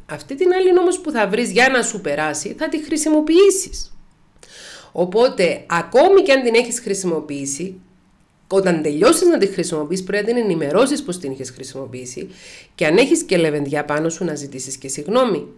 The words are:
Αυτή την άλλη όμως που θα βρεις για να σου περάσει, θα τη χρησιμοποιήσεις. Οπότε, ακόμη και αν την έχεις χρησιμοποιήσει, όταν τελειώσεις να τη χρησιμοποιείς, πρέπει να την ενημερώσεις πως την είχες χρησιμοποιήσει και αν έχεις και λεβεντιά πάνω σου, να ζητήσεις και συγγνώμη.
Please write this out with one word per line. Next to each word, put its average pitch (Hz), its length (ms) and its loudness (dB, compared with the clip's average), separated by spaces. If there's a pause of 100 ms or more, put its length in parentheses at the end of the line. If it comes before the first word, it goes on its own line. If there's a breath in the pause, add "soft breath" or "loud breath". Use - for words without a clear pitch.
Αυτή - 280 -12
την 359 180 2
άλλη 370 260 4
όμως 349 220 0
που 302 100 -8
θα 220 180 0
βρεις 214 220 -2
για 233 180 4
να 254 140 0
σου 202 180 -6
περάσει, 151 580 -4
θα 311 100 -4
τη 311 160 -6
χρησιμοποιήσεις. 311 1120 2 (960 loud breath)
Οπότε, 180 720 0
ακόμη 302 560 4
και 277 100 4
αν 269 100 4
την 233 120 2
έχεις 240 260 0
χρησιμοποιήσει, 165 1000 -6 (680)
όταν 185 340 2
τελειώσεις 196 460 4
να 320 100 4
τη 196 80 2
χρησιμοποιείς, 175 560 -4
πρέπει 208 300 -2
να - 0 -
την 240 100 0
ενημερώσεις 196 600 0
πως 180 160 -8
την 139 120 -8
είχες 135 200 -10
χρησιμοποιήσει 127 800 -14 (460 loud breath)
και 165 120 0
αν 160 100 4
έχεις 285 260 4
και 185 140 0
λεβεντιά 147 480 0
πάνω 151 240 -2
σου, - 160 -6
να 156 100 -4
ζητήσεις 135 420 -12
και 139 120 -14
συγγνώμη. 196 580 -2 (100)